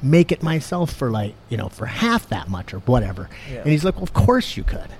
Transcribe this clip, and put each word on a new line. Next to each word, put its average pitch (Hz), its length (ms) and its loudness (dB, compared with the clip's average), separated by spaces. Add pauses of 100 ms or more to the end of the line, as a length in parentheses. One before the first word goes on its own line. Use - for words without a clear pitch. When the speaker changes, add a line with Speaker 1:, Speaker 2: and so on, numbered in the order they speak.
Speaker 1:
make 165 300 6
it 170 100 -2
myself 160 520 -2
for, 131 180 -2
like, 107 220 -2 (160)
you 117 80 -4
know, 104 100 -4
for - 180 -8
half 233 440 0
that 87 200 -6
much 98 240 -8
or 98 60 -8
whatever." 95 500 0 (220)
Speaker 2:
Yeah. 123 100 -8
Speaker 1:
And - 100 -2
he's 151 120 2
like, 185 120 0
"Well, 190 80 -6
of 175 100 -4
course - 420 4
you - 80 -8
could. - 240 -2 (120)